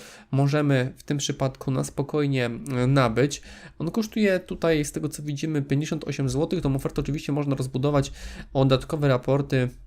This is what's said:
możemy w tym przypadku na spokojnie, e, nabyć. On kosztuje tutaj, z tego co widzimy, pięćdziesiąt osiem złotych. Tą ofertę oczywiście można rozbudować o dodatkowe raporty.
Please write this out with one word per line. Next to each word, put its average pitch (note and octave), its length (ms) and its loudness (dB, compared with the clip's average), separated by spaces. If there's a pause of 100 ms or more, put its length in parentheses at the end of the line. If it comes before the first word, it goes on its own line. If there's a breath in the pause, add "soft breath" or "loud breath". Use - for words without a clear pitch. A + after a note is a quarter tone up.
(320 loud breath)
możemy C#3 680 2
w - 60 -20
tym D3 140 -4
przypadku C#3 540 -4
na C3+ 120 -2
spokojnie, C#3 640 -2
e, A#2+ 420 -2
nabyć. C3 540 4 (380 loud breath)
On D#3 120 -2
kosztuje G#3+ 480 2
tutaj, E3 460 0
z D3 60 -6
tego D#3 180 -4
co D3 140 -10
widzimy, D3 380 -2
pięćdziesiąt D3 420 -2
osiem C#3 260 -2
złotych. D#3 320 0
Tą C3+ 140 0
ofertę - 260 -2
oczywiście C#3+ 300 -4
można C#3+ 240 0
rozbudować C#3 560 0 (420 loud breath)
o C3+ 120 6
dodatkowe C3+ 420 2
raporty. C3+ 640 2 (180)